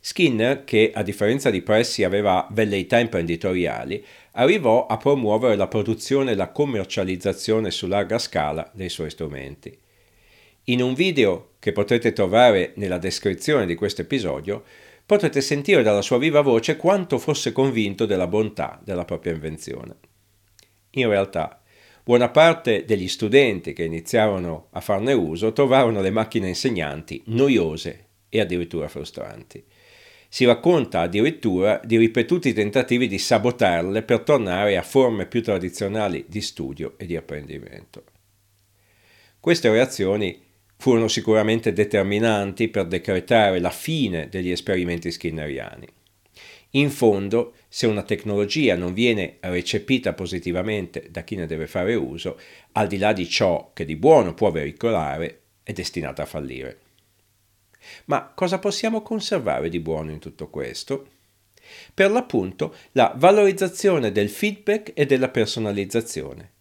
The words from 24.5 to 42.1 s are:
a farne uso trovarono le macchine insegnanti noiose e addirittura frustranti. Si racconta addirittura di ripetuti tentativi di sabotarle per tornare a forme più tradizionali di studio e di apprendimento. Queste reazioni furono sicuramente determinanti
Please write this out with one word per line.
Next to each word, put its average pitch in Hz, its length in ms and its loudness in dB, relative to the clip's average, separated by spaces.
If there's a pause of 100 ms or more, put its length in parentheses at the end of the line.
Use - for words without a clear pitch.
a 87 100 -10
farne 107 320 0
uso 95 400 0
trovarono 127 480 2
le 95 80 0
macchine 107 380 -2
insegnanti 85 800 -4
noiose 107 800 0 (240)
e 110 100 0
addirittura 85 480 -4
frustranti. - 760 -14 (640)
Si - 180 0
racconta 120 560 4
addirittura 101 840 2
di 113 140 2
ripetuti 117 560 2
tentativi 120 540 0
di 98 120 -4
sabotarle 104 840 2
per 113 180 2
tornare 101 560 2
a 87 60 -2
forme 117 440 2
più 117 160 -2
tradizionali 98 840 -4
di 107 140 -8
studio 71 560 -8
e - 80 -14
di 85 100 -6
apprendimento. - 880 -12 (1400)
Queste 165 320 2
reazioni 107 680 0 (360)
furono 117 300 4
sicuramente 110 640 2
determinanti 101 960 0